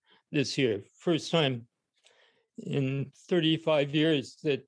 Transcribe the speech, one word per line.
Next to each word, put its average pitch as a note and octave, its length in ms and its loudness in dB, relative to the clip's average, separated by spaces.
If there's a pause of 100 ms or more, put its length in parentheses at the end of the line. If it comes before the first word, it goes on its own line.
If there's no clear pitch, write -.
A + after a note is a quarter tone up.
(320)
this C#3+ 240 -2
year. A2+ 260 0 (160)
First D#3+ 320 -2
time C3+ 360 0 (920)
in C#3 540 -4 (160)
thirty-five D#3 640 2
years D#3 500 2
that, C3+ 240 0